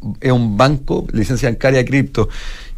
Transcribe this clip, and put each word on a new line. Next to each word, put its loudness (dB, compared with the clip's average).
es 0
un 2
banco, 2
licencia 0
bancaria 2
de 0
cripto, 0